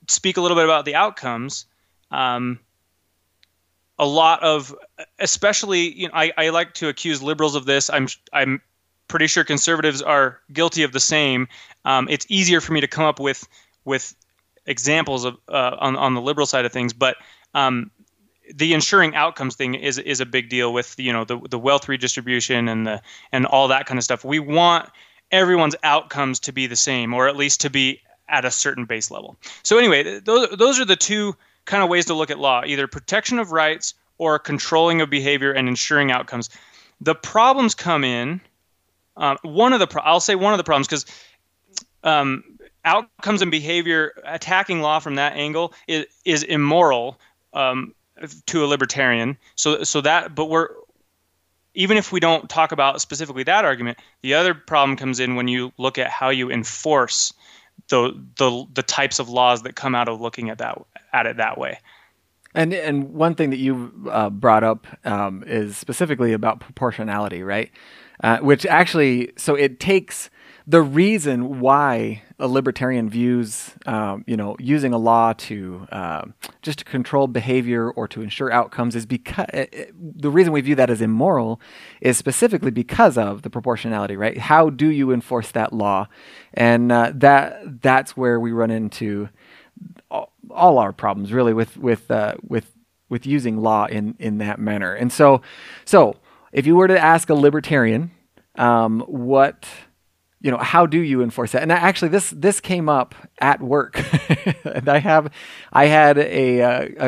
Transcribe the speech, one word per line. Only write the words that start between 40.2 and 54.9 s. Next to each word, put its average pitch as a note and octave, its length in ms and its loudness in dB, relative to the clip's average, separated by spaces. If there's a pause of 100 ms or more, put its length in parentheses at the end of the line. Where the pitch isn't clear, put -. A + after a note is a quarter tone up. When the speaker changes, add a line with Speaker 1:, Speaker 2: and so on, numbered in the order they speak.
Speaker 1:
one G3 220 0
of - 20 0
the F3 60 -2
problems, C#3 240 0
'cause, D3 180 -6 (960)
um, C#3 400 0 (400)
outcomes G3+ 600 -2
and F3 80 -2
behavior, D#3+ 600 -2 (140)
attacking E3+ 560 -4
law D3+ 160 0
from D3+ 180 -6
that C#3+ 180 -2
angle D3+ 380 -6 (160)
is, D#3+ 200 -6 (180)
is D#3+ 160 0
immoral, D3 800 0 (340)
um, C3 400 -4 (540)
to D#3 180 0
a - 20 -2
libertarian. C3 720 0 (180)
So, D3+ 280 -2
so D3+ 180 -2
that, D3+ 340 0
but D#3 140 -4
we're, D#3+ 180 0 (1080)
even G3 220 0
if G#3 160 -2
we F#3 80 -4
don't E3 300 0
talk D#3+ 240 0
about C#3 260 0
specifically C#3+ 440 -10
that F#3+ 200 2
argument, A#2+ 340 -2 (260)
the C3 100 -2
other F3 200 2
problem C#3+ 440 0